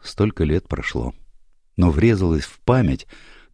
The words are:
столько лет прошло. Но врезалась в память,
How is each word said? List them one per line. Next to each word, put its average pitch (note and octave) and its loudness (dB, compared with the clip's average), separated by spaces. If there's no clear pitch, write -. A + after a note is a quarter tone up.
столько - -4
лет D#2 -2
прошло. - -8
Но F2 4
врезалась F2+ 2
в - -20
память, A#2+ 0